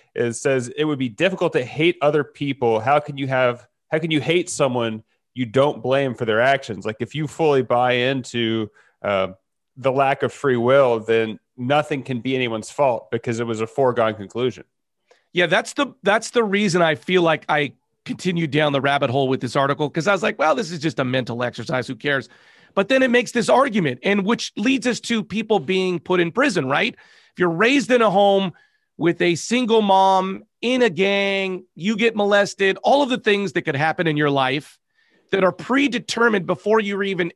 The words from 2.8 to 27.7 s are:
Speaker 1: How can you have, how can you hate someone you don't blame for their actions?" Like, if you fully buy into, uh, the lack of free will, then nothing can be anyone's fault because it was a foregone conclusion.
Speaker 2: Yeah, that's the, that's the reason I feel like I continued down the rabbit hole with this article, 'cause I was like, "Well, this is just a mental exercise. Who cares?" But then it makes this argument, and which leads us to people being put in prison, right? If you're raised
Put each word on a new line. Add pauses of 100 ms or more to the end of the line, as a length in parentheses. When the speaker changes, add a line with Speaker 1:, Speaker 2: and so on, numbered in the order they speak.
Speaker 1:
How
can
you
have, (240)
how
can
you
hate
someone (320)
you
don't
blame
for
their
actions?"
Like,
if
you
fully
buy
into, (340)
uh, (500)
the
lack
of
free
will,
then (160)
nothing
can
be
anyone's
fault
because
it
was
a
foregone
conclusion. (680)
Speaker 2:
Yeah,
that's
the, (100)
that's
the
reason
I
feel
like
I (320)
continued
down
the
rabbit
hole
with
this
article,
'cause
I
was
like,
"Well,
this
is
just
a
mental
exercise.
Who
cares?" (460)
But
then
it
makes
this
argument,
and
which
leads
us
to
people
being
put
in
prison,
right?
If
you're
raised